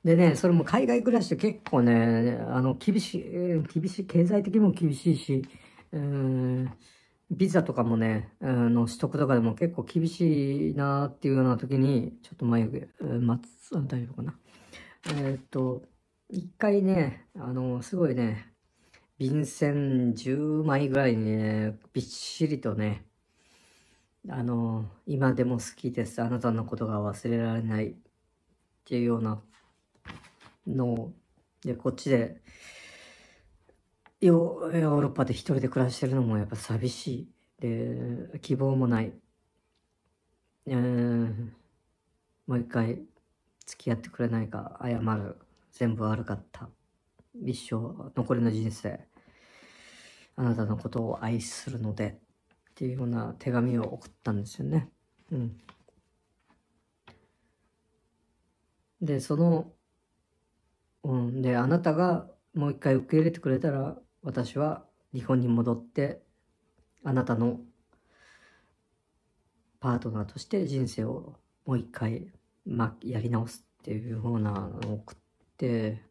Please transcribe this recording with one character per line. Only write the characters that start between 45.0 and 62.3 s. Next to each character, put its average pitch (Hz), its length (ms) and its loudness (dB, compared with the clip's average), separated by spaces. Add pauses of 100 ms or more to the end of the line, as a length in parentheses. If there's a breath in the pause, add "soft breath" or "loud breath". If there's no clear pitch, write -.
全 117 220 0
部 110 100 -2
悪 110 200 0
か 104 100 -4
っ - 180 -10
た。 - 160 -16 (760)
一 131 160 -4
生、 - 560 -8
残 123 200 0
り 120 80 2
の 117 80 4
人 110 200 -2
生、 - 300 -8 (1400 loud breath)
あ 135 60 -4
な 120 120 2
た 110 120 -2
の 104 100 -2
こ - 120 -8
と 113 140 -4
を - 220 -6
愛 113 160 -2
す - 300 -12
る 120 100 -8
の 107 140 -4
で、 - 260 -6 (500)
っ - 40 -20
て 131 100 -8
い 127 100 -4
う 131 40 -6
よ 127 60 -4
う - 20 -2
な 117 320 -4
手 - 120 -4
紙 120 280 2
を 107 160 -4
送 - 140 -18
っ - 20 -20 (120)
た 113 100 -2
ん 104 80 -2
で 101 60 -6
す - 160 -12
よ 135 60 -4
ね。 147 220 0 (420)
う 147 40 -4
ん。 117 220 -6 (3500 soft breath)
で、 147 200 0
そ 147 160 -2
の、 165 360 2 (1300)
う 131 120 0
ん。 123 260 -2
で、 123 160 2
「あ 123 80 2
な 170 140 4
た 165 140 0
が 175 340 0 (260)